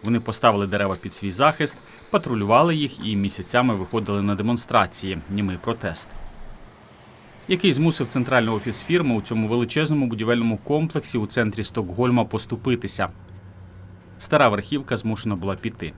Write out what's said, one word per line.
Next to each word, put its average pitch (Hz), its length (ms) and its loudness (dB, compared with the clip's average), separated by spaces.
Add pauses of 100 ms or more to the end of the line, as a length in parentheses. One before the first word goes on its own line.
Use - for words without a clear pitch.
Вони 113 180 2
поставили 104 460 2
дерева 98 340 -2
під 92 140 -10
свій 101 160 -4
захист, 139 460 0 (340)
патрулювали 131 640 4
їх 139 300 -4
і 107 100 -2
місяцями 104 580 0
виходили 101 480 -2
на 101 120 0
демонстрації, 101 840 0 (120)
німий 98 260 -2
протест, 107 520 -6 (1400)
який 180 240 4
змусив 151 360 2
центральний 120 460 2
офіс 107 280 -4
фірми 165 320 2
у 107 80 2
цьому 110 260 0
величезному 139 580 2
будівельному 113 580 0
комплексі 151 540 0
у 107 80 0
центрі 110 380 0
Стокгольма 117 600 2
поступитися. 110 840 -2 (1080)
Стара 147 300 4
верхівка 113 480 -2
змушена 107 400 -2
була 95 180 -2
піти. 92 420 -8